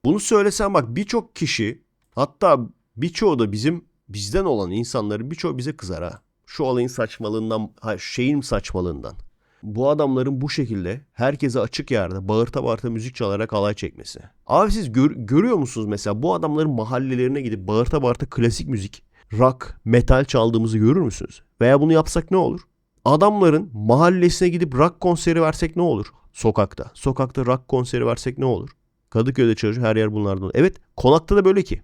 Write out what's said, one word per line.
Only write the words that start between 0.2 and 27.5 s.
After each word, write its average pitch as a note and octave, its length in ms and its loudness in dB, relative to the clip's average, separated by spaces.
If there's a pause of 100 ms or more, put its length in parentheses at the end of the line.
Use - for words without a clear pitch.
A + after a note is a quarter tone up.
bak A#2+ 220 0
birçok G#3 400 -4
kişi, A2+ 480 -4 (320)
hatta C#3+ 440 2 (360)
birçoğu E3 440 0
da G#2 120 2
bizim, D3 340 -4 (240)
bizden G#2 360 -4
olan G2+ 260 -2
insanların A2+ 600 -4
birçoğu D#3+ 260 -6
bize C#3 200 -8
kızar F2 260 -10
ha. - 180 -12 (240)
Şu - 180 -8
olayın B2 240 0
saçmalığından, A2 840 -6 (100)
ha, A2 160 -6
şeyin C3+ 440 -2
saçmalığından. F2+ 760 -6 (480)
Bu A2+ 260 -2
adamların C3+ 520 0
bu C#3+ 80 -4
şekilde G#2+ 520 -4 (120)
herkese C3 460 -2
açık - 320 -4
yerde F#2+ 360 -2
bağırta A2+ 360 0
bağırta A#2 260 -4
müzik A#2 260 -8
çalarak G#2+ 380 -4
halay G#2 200 0
çekmesi. - 460 -12 (280)
Abi G3 240 4
siz F#3+ 200 -2
gör-, C3+ 240 2
görüyor D3+ 420 2
musunuz A#2 300 -4
mesela G#2 360 -4
bu F3+ 100 0
adamların D#3 380 -2
mahallelerine B2+ 720 -2
gidip G#2 260 -6
bağırta B2 360 0
bağırta B2 260 0
klasik A#2 380 0
müzik, G#2 360 -6 (340)
rock, B2+ 480 0
metal B2 400 4
çaldığımızı A2+ 520 0
görür B2+ 240 4
müsünüz? - 420 -6 (180)
Veya C3+ 200 6
bunu D#3+ 120 4
yapsak D#3+ 380 2
ne F#3 60 4
olur? F3+ 240 0 (440)
Adamların F3 680 4
mahallesine E3+ 760 4
gidip E3 260 -2
rock E3 240 2
konseri E3+ 420 2
versek D#3 340 -2
ne F3 60 0
olur? A#2+ 260 0 (260)
Sokakta. - 600 -2
Sokakta C3 520 -4
rock B2+ 220 -2